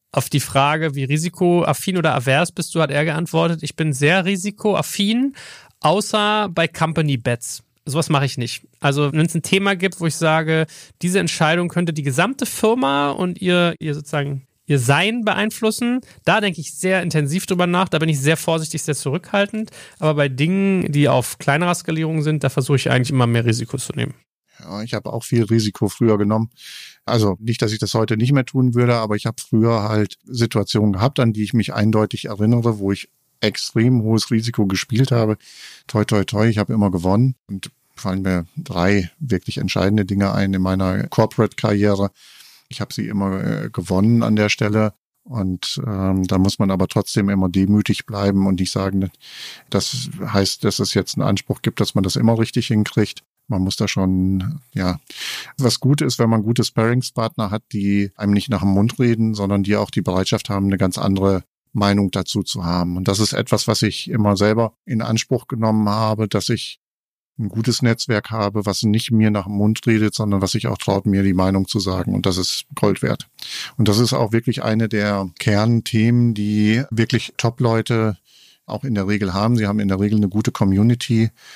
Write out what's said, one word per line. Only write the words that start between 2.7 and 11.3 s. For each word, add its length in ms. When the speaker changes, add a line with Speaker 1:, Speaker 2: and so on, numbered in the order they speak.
Speaker 1:
du, 60
hat 100
er 140
geantwortet, 580
ich 140
bin 160
sehr 320
risikoaffin, 1080
außer 680
bei 180
Company 480
Bets. 480
Sowas 240
mache 160
ich 120
nicht. 300
Also, 340
wenn's 220
ein 80
Thema 320
gibt, 240
wo 80
ich 80
sage, 500
diese 180
Entscheidung 500